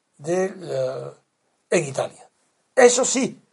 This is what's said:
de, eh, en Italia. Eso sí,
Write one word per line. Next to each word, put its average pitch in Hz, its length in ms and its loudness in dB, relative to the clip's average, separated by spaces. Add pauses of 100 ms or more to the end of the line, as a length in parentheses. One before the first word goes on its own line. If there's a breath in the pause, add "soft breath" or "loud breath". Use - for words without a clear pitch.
(180)
de, 180 280 -2
eh, 139 640 -6 (580)
en 165 160 0
Italia. - 440 -8 (460)
Eso 247 300 6
sí, - 360 -2 (120)